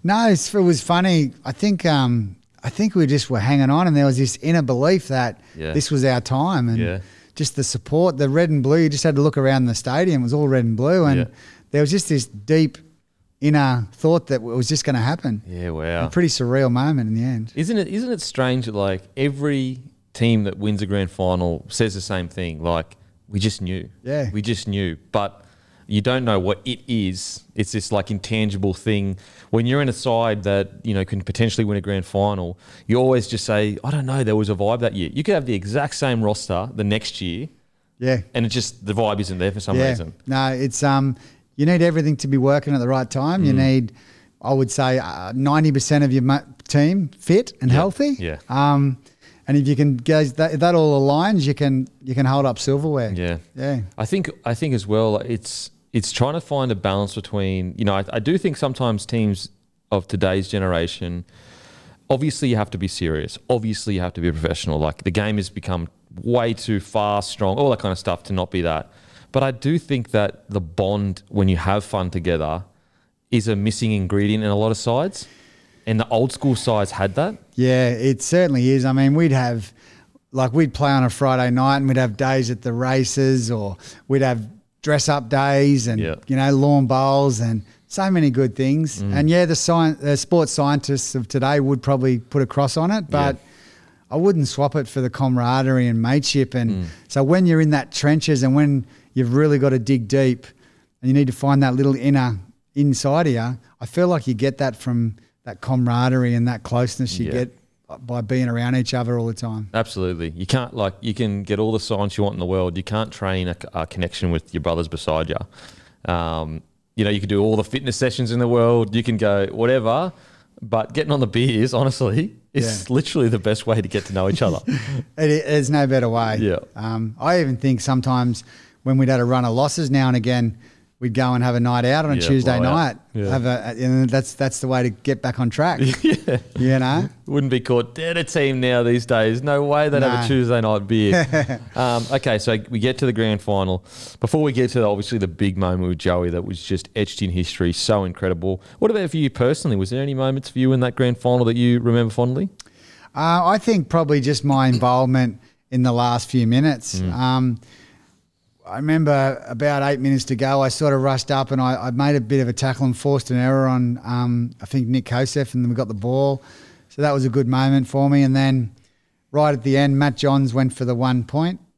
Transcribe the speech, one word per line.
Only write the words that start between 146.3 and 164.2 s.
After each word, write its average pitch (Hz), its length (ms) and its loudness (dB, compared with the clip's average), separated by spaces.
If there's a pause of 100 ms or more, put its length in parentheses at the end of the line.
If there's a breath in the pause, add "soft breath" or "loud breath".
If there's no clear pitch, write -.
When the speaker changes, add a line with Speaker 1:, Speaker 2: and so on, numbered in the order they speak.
Speaker 2:
that 87 140 -4
was 95 180 -10
just - 320 -6
etched 104 260 -4
in 95 80 -2
history, 87 440 -2
so 104 300 0
incredible. 92 580 -4 (180 loud breath)
What 220 100 2
about 202 220 -2
for 165 60 -4
you 143 120 0
personally? 127 480 0
Was 95 140 -2
there 127 100 -4
any 139 140 -4
moments 135 340 -2
for - 80 -8
you 131 160 4
in 131 60 2
that 123 160 0
grand 123 240 0
final 123 260 2
that 117 100 2
you 120 240 4
remember 117 320 2
fondly? 127 380 -2 (640 loud breath)
Speaker 1:
Uh, 170 300 0
I 196 140 2
think 202 300 0
probably 151 320 2
just 131 220 -2
my 135 240 2
involvement 127 720 2 (300 soft breath)
in 127 140 0
the 127 80 2
last 120 400 0
few 120 160 2
minutes. 123 520 0
Speaker 2:
Mm. 92 140 -2
Speaker 1:
Um, 127 460 0 (1080 soft breath)
I 92 120 -10
remember 143 720 2
about 139 360 -2
eight 143 180 0
minutes 135 240 2
to 131 100 -2
go, 135 260 2
I 135 60 2
sort 143 260 0
of 131 80 2
rushed 135 300 0
up 135 200 0
and 131 100 0
I, 127 260 0
I 127 40 -4
made 139 260 2
a 127 40 2
bit 131 200 0
of 123 80 0
a 117 40 -2
tackle 131 320 -2
and 123 120 0
forced 139 340 0
an 123 60 2
error 131 280 2
on, 123 380 0
um, 120 480 -2 (100)